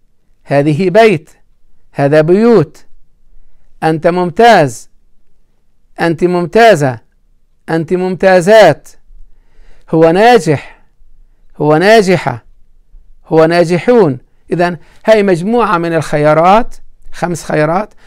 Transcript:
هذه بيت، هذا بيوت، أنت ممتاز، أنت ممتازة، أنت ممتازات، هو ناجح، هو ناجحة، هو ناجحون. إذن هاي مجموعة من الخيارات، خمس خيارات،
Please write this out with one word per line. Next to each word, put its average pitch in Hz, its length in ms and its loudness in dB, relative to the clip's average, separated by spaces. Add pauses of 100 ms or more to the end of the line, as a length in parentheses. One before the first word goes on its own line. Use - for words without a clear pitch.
(440)
هذه 147 460 -2
بيت، 208 400 0 (640)
هذا 143 280 0
بيوت، 190 640 0 (1000)
أنت 160 240 -4
ممتاز، 180 840 0 (1080)
أنت 165 240 -2
ممتازة، 175 720 0 (680)
أنت 160 240 -4
ممتازات، 185 960 2 (1040)
هو 165 200 2
ناجح، 175 720 0 (760)
هو 151 200 0
ناجحة، 180 680 0 (840)
هو 160 180 2
ناجحون. 170 760 0 (340)
إذن 175 240 -4 (300)
هاي 220 160 2
مجموعة 190 560 -2
من 170 160 -4
الخيارات، 160 800 0 (380)
خمس 170 320 -8
خيارات، 160 500 -4 (120)